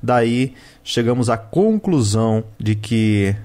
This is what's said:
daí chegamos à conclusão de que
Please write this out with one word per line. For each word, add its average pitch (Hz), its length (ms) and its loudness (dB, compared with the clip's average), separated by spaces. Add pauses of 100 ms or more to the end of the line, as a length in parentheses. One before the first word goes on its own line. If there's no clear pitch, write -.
daí 120 500 0 (300)
chegamos 120 480 0
à 117 60 0
conclusão 113 1040 0 (160)
de 110 160 0
que 107 600 0 (100)